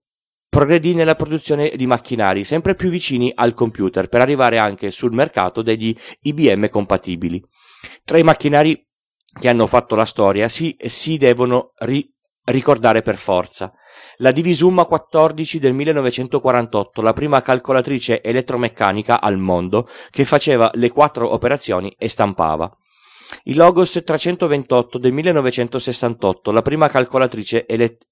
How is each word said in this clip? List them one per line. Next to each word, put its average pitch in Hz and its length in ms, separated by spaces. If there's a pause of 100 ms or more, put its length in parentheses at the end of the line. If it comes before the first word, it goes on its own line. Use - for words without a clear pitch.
(540)
progredì 160 400
nella 160 220
produzione 151 580
di 131 100
macchinari 110 600
sempre 170 320
più 185 120
vicini 131 460
al 120 200
computer 98 540
per 120 120
arrivare 127 360
anche 101 360
sul 123 200
mercato 113 500
degli 113 300 (280)
I 147 120
B 147 220
M 104 140
compatibili. 90 760 (600)
Tra - 140
i 165 40
macchinari 151 680 (480)
che 127 120
hanno 113 180
fatto 117 300
la 110 80
storia 101 440
si, 165 280 (100)
si 156 300
devono 123 600
ri-, 135 300 (360)
ricordare 120 580
per 104 140
forza 92 560 (460)
la 131 120
Divisumma 170 540
quattordici 156 760
del 135 160
millenovecentoquarantotto, 127 1300
la 113 100
prima 143 300
calcolatrice 127 800
elettromeccanica 117 1000
al 98 180
mondo 92 500 (220)
che 139 140
faceva 127 500
le 120 160
quattro 135 420
operazioni 101 640
e 113 100
stampava. 82 600 (760)
Il 131 120
Logos 170 480
trecentoventotto 147 920
del 127 140
millenovecentosessantotto, 127 1400
la 113 100
prima 151 260
calcolatrice 123 800
ele-, 113 300 (160)